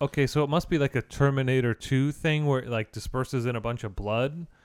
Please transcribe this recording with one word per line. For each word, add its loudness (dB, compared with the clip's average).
"Okay, 2
so 2
it 0
must 0
be 2
like 2
a 0
Terminator 2
two 0
thing 0
where 2
it, -8
like, -4
disperses -4
in -2
a -6
bunch -6
of -8
blood, -2